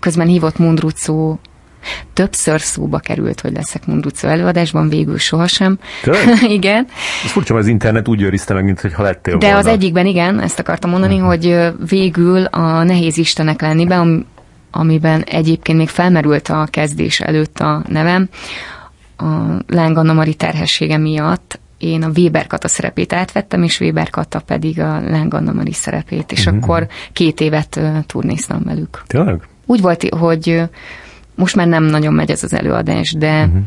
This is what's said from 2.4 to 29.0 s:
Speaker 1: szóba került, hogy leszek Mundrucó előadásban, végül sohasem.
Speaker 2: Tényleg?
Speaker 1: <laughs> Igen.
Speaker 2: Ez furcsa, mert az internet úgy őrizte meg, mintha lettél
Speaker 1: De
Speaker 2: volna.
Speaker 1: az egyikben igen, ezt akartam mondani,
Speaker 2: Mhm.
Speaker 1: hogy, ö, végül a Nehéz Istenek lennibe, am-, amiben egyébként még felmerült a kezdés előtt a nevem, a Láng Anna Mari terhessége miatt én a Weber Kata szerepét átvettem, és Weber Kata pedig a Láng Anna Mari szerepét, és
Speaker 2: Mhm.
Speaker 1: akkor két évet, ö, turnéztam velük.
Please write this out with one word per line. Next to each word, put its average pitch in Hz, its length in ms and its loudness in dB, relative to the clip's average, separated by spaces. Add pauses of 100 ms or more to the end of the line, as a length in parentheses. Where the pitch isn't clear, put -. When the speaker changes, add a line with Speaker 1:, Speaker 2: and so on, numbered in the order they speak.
Speaker 1:
szóba 151 380 -4
került, - 420 -4
hogy - 120 -6
leszek 151 340 -8
Mundrucó 151 420 -2
előadásban, 165 600 0
végül 156 300 0
sohasem. 185 600 0 (240)
Speaker 2:
Tényleg? 208 480 4
Speaker 1:
<laughs> 208 80 2
Igen. 208 280 2 (380)
Speaker 2:
Ez - 60 -4
furcsa, - 220 0
mert 113 120 2
az 104 60 4
internet 110 380 2
úgy 110 140 2
őrizte 98 320 0
meg, 95 100 0
mintha 98 380 -2
lettél 90 360 0
Speaker 1:
De 170 80 2
Speaker 2:
volna. 202 140 6
Speaker 1:
az 202 60 2
egyikben 185 400 2
igen, 190 340 2
ezt 180 180 -4
akartam 170 320 -4
mondani, 190 260 2
Speaker 2:
Mhm. 190 80 0
Speaker 1:
hogy, 175 220 2
ö, 170 220 4 (200)
végül 185 560 2
a 165 380 0
Nehéz 175 360 2
Istenek 156 420 0
lennibe, 165 380 2
am-, 165 260 2 (460)
amiben 160 520 2
egyébként 165 560 0
még 160 100 2
felmerült 156 600 2
a 156 220 -2
kezdés 151 500 -2
előtt 156 400 -2
a 151 280 -2
nevem, 175 400 0 (920)
a - 60 -10 (420)
Láng 160 300 2
Anna 160 160 4
Mari 156 220 2
terhessége 156 640 -2
miatt 156 640 -2 (180)
én 165 240 -2
a 160 140 -2
Weber 160 300 2
Kata - 220 -6
szerepét - 440 -2
átvettem, 185 500 -2
és 165 180 0
Weber 160 300 -2
Kata - 300 -6
pedig 160 400 -4
a 156 200 -2
Láng 156 340 -2
Anna 151 180 -2
Mari - 200 -4
szerepét, - 600 -6
és 107 140 0
Speaker 2:
Mhm. 90 100 2
Speaker 1:
akkor 165 300 0 (260)
két 156 280 0
évet, 151 360 0
ö, 156 120 0 (180)
turnéztam - 580 -4
velük. - 420 -6